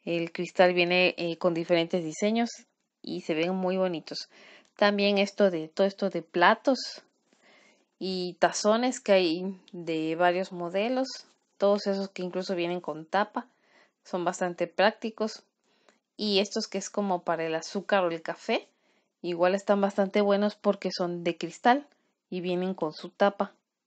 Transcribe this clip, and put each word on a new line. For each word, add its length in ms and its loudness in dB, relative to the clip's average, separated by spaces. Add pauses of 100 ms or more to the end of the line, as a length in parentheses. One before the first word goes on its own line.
El 280 -4
cristal 420 2
viene, 460 4
eh, 180 -4
con 160 0
diferentes 500 0
diseños 460 -2 (540)
y 180 -8
se 140 -4
ven 180 0
muy 240 -2
bonitos. 500 -4 (480)
También 440 2
esto 320 2
de, 160 -4
todo 180 0
esto 240 -2
de 140 -6
platos 800 2 (960)
y 400 -4
tazones 600 2
que 120 0
hay 480 2 (140)
de 420 -4
varios 360 2
modelos. 560 -4 (520)
Todos 260 2
esos 240 -2
que 140 -10
incluso 320 -4
vienen 260 -2
con 240 -8
tapa. 420 -2 (560)
Son 220 -6
bastante 400 -2
prácticos. 760 -2 (760)
Y 220 0
estos 280 -2
que 120 -6
es 100 -8
como 340 -2
para 220 -2
el 80 -2
azúcar 500 0
o 60 0
el 140 -6
café, 440 -4 (540)
igual 320 0
están 280 0
bastante 400 0
buenos 340 2
porque 360 -2
son 320 -4
de 140 -2
cristal 500 0 (440)
y 100 -4
vienen 320 -2
con 180 -4
su 180 -14
tapa 440 0 (340)